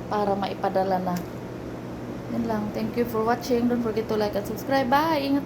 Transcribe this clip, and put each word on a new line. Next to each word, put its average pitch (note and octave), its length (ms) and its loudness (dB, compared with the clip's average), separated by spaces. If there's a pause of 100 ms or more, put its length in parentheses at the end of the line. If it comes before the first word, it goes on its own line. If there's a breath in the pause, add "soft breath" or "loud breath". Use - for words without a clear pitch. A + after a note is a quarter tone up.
para G3+ 320 2
maipadala F#3+ 640 0
na. F3+ 140 0 (1120)
Yun A#3 160 -2
lang. G#3+ 160 -2 (140)
Thank A3 180 -4
you A#3 140 2
for A3 180 0
watching. A#3+ 400 2
Don't A#3+ 160 2
forget A3 240 0
to A3 80 0
like G#3 240 0
and G3+ 80 -4
subscribe. C4+ 400 0
Bye! C#4+ 380 4
Ingat C#4 220 2